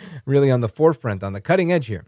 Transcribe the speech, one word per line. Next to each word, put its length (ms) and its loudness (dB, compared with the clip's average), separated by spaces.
<laughs> 240 -20
really 240 4
on 100 2
the 80 -2
forefront, 540 0
on 100 -6
the 80 -10
cutting 320 0
edge 140 0
here. 220 -10